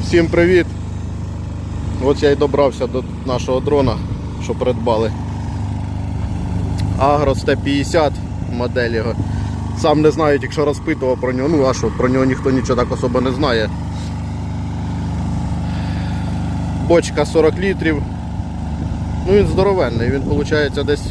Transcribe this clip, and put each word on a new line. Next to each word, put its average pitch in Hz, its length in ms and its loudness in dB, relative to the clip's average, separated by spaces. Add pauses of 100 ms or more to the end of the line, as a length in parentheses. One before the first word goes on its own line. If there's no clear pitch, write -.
(120)
Всім 170 160 6
привіт! 170 380 4 (1400)
От 139 200 2
я 143 80 6
й 143 40 6
добрався 135 520 2
до 120 160 -4 (220)
нашого 127 340 0
дрона, 135 380 2 (460)
що 120 100 -4
придбали. 113 580 0 (1900)
Агрос 143 420 2
Т 139 140 2
п'ятдесят 139 580 2 (400)
модель 120 380 0
його. 113 220 0 (680)
Сам 151 200 4
не 151 100 6
знаю, 147 300 2
якщо 135 240 0
розпитував 135 560 0
про 127 120 0
нього. 131 180 0
Ну, 143 140 4
а 131 80 4
що, 117 140 0
про 120 220 0
нього 131 160 4
ніхто 131 260 2
нічого 127 280 2
так 123 120 0
особо 123 300 0
не 131 100 0
знає. 123 380 0 (3250)
Бочка 160 380 2
сорок 156 340 2
літрів. 160 440 0 (1200)
Ну, 190 60 4
він 196 140 6
здоровенний, 151 640 2
він, 135 100 0
виходить, 143 640 0
десь 143 260 0